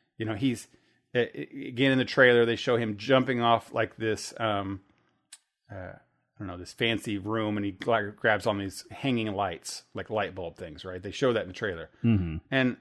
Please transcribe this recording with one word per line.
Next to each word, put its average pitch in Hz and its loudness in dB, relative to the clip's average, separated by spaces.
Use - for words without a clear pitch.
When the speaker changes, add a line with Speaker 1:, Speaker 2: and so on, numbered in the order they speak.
Speaker 1:
You 110 -6
know, 110 -4
he's, 113 -2
a-, 123 2
a-, - -10
again, 135 2
in 131 4
the 127 2
trailer, 123 8
they 117 4
show 120 2
him 107 -2
jumping 127 2
off, 117 4
like, 113 -2
this, 110 -2
um, 101 -2
uh, 104 -14
I - -20
don't 101 -10
know, 87 -10
this 90 -14
fancy 113 -2
room, 107 -4
and 101 -4
he 101 -4
gla-, 104 -2
grabs 104 2
on 101 2
these 98 -8
hanging 117 -2
lights, 95 -6
like 95 -10
light 98 -4
bulb 87 -10
things, - -14
right? 92 -10
They 98 -10
show 127 2
that 107 0
in 90 -10
the 92 -12
trailer. 85 -8
Speaker 2:
Mm-hmm. 92 2
Speaker 1:
And 127 0